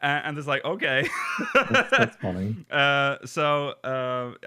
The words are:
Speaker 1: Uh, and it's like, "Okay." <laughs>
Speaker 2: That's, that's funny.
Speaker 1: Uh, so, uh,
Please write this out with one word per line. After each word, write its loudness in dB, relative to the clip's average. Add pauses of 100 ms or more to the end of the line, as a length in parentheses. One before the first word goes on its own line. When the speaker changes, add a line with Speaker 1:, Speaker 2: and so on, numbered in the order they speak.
Speaker 1:
Uh, 0
and -6
it's -8
like, 0
"Okay." 0 (240)
<laughs> -4 (180)
Speaker 2:
That's, 4
that's 2
funny. -4 (160)
Speaker 1:
Uh, 4
so, 0 (140)
uh, -4 (140)